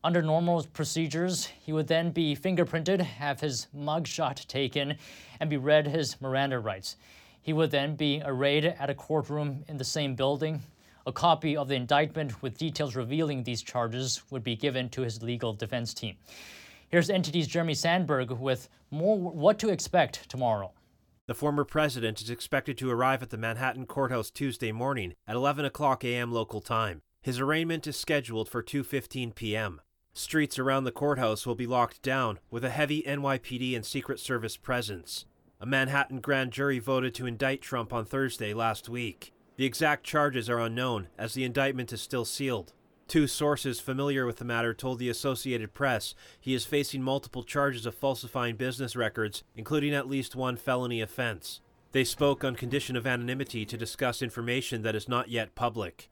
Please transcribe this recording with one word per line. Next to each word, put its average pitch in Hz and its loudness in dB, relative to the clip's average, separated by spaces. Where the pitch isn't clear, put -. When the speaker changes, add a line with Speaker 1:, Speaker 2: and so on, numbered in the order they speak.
Speaker 1:
Under 175 6
normal 165 4
procedures, 165 0
he - -8
would 156 2
then 165 4
be 151 2
fingerprinted, 175 2
have 143 -2
his 135 -2
mugshot 147 -2
taken, 139 0
and 160 0
be 147 2
read 147 6
his 143 0
Miranda 135 2
rights. 98 -6
He 160 -2
would 160 4
then 143 2
be 147 2
arraigned 143 4
at 139 0
a 131 0
courtroom 147 -2
in 151 -8
the 131 -4
same 143 0
building. 147 0
A 127 -4
copy 160 4
of 139 2
the 139 0
indictment 139 2
with 127 -6
details 147 -2
revealing 131 0
these 113 -4
charges 123 -2
would 127 -6
be 120 -2
given 127 0
to 131 -4
his 113 -4
legal 117 -2
defense 113 -4
team. 104 -6
Here's 170 4
N 185 2
T 151 -2
D's 156 2
Jeremy 165 0
Sandberg 151 2
with 127 0
more 190 4
what 170 4
to 220 2
expect - 2
tomorrow. 113 0
Speaker 2:
The 120 -4
former 147 2
president 123 0
is 107 -8
expected 127 -2
to 131 -2
arrive 127 2
at 123 -14
the 113 -6
Manhattan 120 -2
courthouse 127 0
Tuesday 123 -2
morning 117 -2
at 110 -6
eleven 139 2
o'clock 135 2
A 120 0
M 120 -2
local 113 -2
time. 110 0
His 127 -2
arraignment 160 0
is 139 -6
scheduled 117 0
for 120 -2
two 139 -2
fifteen 127 -4
P 107 -2
M. 101 -4
Streets - 0
around 135 2
the 123 -2
courthouse 135 2
will 120 0
be 120 -2
locked 120 2
down 131 0
with 120 -4
a 127 0
heavy 147 0
N 143 -2
Y 139 2
P 123 -6
D 127 -2
and 110 -4
Secret 135 -4
Service 113 -2
presence. 110 -4
A 104 -8
Manhattan 135 2
grand 131 0
jury 135 0
voted 127 0
to 131 -4
indict 135 0
Trump 120 -4
on 113 -2
Thursday 123 -2
last 113 0
week. 117 -8
The 131 2
exact 147 2
charges 135 2
are 120 2
unknown, 117 0
as 110 -4
the 131 -2
indictment 127 0
is 113 -8
still 123 -2
sealed. 120 -4
Two 151 6
sources 139 0
familiar 135 0
with 120 -2
the 131 -8
matter 117 0
told 131 -4
the 123 -2
Associated 120 -2
Press 127 0
he 131 0
is 120 0
facing 139 0
multiple 131 -2
charges 139 0
of 117 -4
falsifying 123 0
business 123 -4
records, 110 -2
including 147 0
at 135 0
least 135 -2
one 127 0
felony 123 0
offense. 110 -4
They 131 4
spoke 139 2
on 131 -2
condition 127 -2
of 120 -2
anonymity 123 -2
to 120 -8
discuss 120 -2
information 120 -2
that 110 0
is 107 -6
not 123 0
yet 113 -4
public. 110 -4